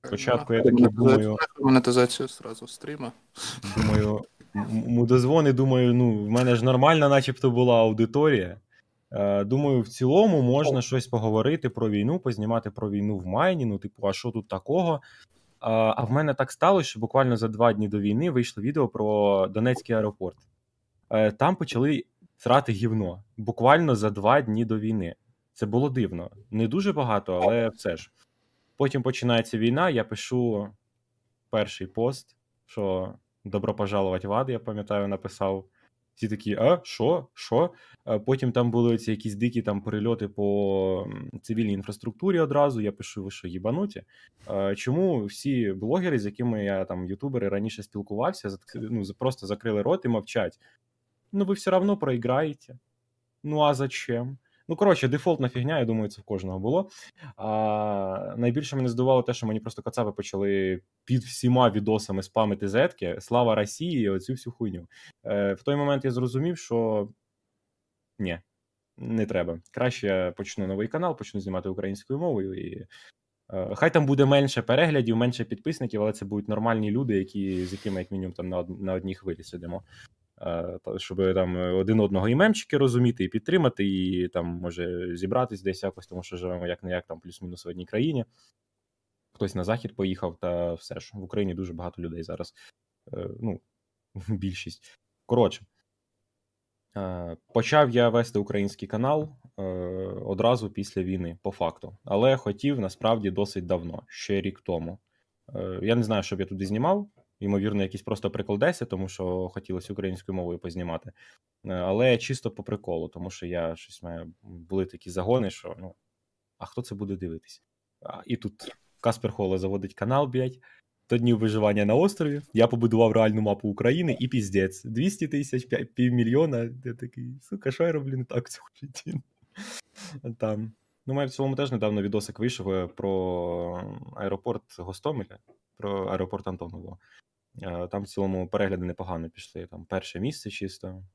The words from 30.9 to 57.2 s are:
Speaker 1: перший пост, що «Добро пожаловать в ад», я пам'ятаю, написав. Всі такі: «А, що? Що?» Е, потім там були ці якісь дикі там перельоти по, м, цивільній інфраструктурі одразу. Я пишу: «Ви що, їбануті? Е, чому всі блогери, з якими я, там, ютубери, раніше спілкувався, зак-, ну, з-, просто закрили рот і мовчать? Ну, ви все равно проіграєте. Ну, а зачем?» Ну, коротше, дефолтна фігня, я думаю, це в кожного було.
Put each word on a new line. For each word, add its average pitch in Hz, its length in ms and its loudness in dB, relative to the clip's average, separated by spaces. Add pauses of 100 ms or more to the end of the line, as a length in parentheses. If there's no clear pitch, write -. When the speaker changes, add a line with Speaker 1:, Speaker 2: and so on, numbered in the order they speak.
Speaker 1:
перший 101 380 -2
пост, - 480 -4 (300)
що 95 480 -4 (320)
«Добро 98 300 -2
пожаловать 98 500 0
в 101 80 -2
ад», 131 160 0
я 117 100 -4
пам'ятаю, 104 480 -4
написав. 98 580 -4 (500)
Всі 113 120 -6
такі: 104 280 -2
«А, 156 280 4
що? 143 500 -2
Що?» 160 400 0 (340)
Е, 110 120 0
потім 131 320 0
там 120 200 2
були 117 260 4
ці 113 140 -4
якісь 107 240 -4
дикі 117 260 0
там 101 200 -2
перельоти 110 460 -2
по, 101 800 0
м, - 220 -12 (120)
цивільній 110 320 -2
інфраструктурі 117 680 -2
одразу. 143 420 2
Я 104 100 -2
пишу: 101 320 -12
«Ви 98 80 -8
що, - 160 -12
їбануті? 117 560 -4 (460)
Е, 98 260 0
чому 147 500 0
всі 113 480 -2
блогери, 135 460 0
з 101 60 -4
якими 110 400 -2
я, 95 200 0
там, 92 200 -6
ютубери, 98 440 -4
раніше 104 340 -4
спілкувався, 104 680 -6
зак-, - 260 -14
ну, 113 300 -4
з-, 101 80 -10
просто 127 340 -4
закрили 104 340 -2
рот 160 240 0
і - 20 0
мовчать? 107 520 -2 (720)
Ну, 196 140 0
ви 196 80 0
все 196 180 -2
равно 196 260 2
проіграєте. 131 840 -2 (640)
Ну, 151 160 -2
а 147 140 6
зачем?» 131 640 -4 (300)
Ну, 165 100 -4
коротше, 190 300 4
дефолтна 135 420 2
фігня, 139 300 0
я 120 60 2
думаю, 110 240 0
це - 120 -16
в - 40 -20
кожного 95 340 -4
було. 156 300 0 (480)